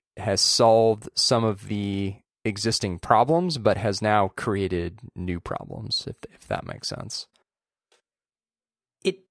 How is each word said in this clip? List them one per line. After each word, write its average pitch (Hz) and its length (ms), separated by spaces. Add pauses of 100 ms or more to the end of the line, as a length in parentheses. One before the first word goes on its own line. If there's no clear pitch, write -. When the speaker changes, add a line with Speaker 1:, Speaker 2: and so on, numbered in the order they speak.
(180)
Speaker 1:
has 98 240
solved 113 720
some 117 300
of 104 240
the 98 480 (300)
existing 101 540
problems, 147 600
but 101 180
has 101 240
now 104 280
created 92 720 (160)
new 90 240
problems, - 680
if, - 80 (180)
if - 140
that - 180
makes - 220
sense. - 400 (1800)
Speaker 2:
It 95 160 (120)